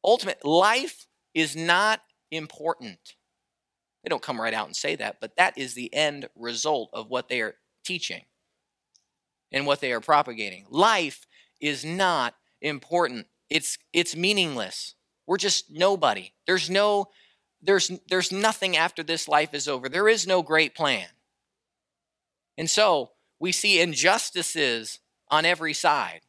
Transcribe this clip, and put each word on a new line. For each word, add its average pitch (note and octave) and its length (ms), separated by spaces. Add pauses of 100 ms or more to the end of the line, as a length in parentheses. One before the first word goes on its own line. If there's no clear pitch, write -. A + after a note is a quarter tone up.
Ultimate, G3 400
life G#3 640 (280)
is D#3 220
not F3+ 460 (280)
important. D3+ 840 (880)
They - 80
don't D3 120
come B2+ 160
right A2+ 140
out G#2+ 140
and - 100
say D3 200
that, - 220
but - 180
that - 200
is C3 160
the B2 220
end C#3+ 420
result A#2+ 560
of A2 160
what B2 200
they B2 120
are G#2+ 160 (280)
teaching E3 380 (1300)
and C#3 160
what C#3 140
they C3 120
are A2+ 80
propagating. A2 680
Life F3 580 (320)
is D3 260
not E3 500 (260)
important. D3 680 (220)
It's, - 300 (140)
it's E3+ 220
meaningless. E3 800 (320)
We're F#3 120
just G3 320
nobody. D3+ 640 (140)
There's E3+ 220
no, G3+ 400 (540)
there's, G3 280 (180)
there's F#3 220
nothing G3 460
after E3 260
this D#3 240
life D3+ 280
is C#3 120
over. C3 220
There F#3 200
is A3 180
no F#3 160
great D#3 320
plan. B2 320 (1500)
And D#3+ 100
so E3+ 440 (280)
we F3+ 100
see F#3+ 300
injustices D#3 1200 (300)
on D#3 140
every D#3+ 280
side. B2 560